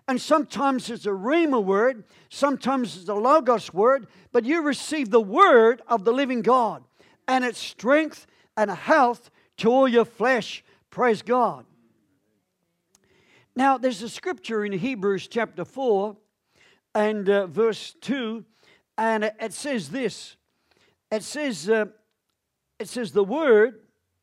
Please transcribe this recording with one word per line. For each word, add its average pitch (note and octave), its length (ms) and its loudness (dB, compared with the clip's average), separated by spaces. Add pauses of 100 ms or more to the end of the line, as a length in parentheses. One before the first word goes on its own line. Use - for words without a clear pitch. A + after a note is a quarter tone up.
and B3+ 140 -2
sometimes C#4 680 -2
it's F#3+ 180 -10
a G#3 40 -4
rhema B3+ 520 0
word, G#3 420 0 (240)
sometimes B3+ 680 -2
it's F3+ 120 -18
a G#3 60 -4
logos A#3+ 580 2
word, A3+ 340 2 (240)
but A#3+ 140 0
you D#4+ 180 0
receive C#4+ 480 -4
the A3+ 100 6
word A#3+ 680 6
of A3 160 0
the A#3 80 2
living B3+ 300 0
God, G#3 420 0 (420)
and B3+ 180 0
it's A#3 140 -6
strength - 680 -2 (300)
and G#3 140 0
health A#3+ 600 0 (260)
to G#3+ 120 0
all C4 200 6
your A#3 160 4
flesh. - 580 -2 (280)
Praise A3 320 0
God. G#3 420 -2 (1900)
Now, C4 200 4
there's A#3 260 -4
a A#3 60 -10
scripture A3+ 560 -6
in G3+ 60 -4
Hebrews G3 560 -4
chapter G#3+ 380 -6
four G#3+ 520 -2 (760)
and, G#3+ 340 -2
uh, G3+ 200 2
verse G#3 520 -2
two, A#3 440 -6 (520)
and A3 280 0
it, A3 160 -4
it A3 120 -8
says A#3 360 -6
this. A3+ 480 -8 (760)
It G#3+ 140 -4
says, A3+ 440 -8
uh, A3 180 0 (920)
it G#3+ 100 -12
says A3+ 220 -8
the G3 140 2
word, A#3 560 2 (420)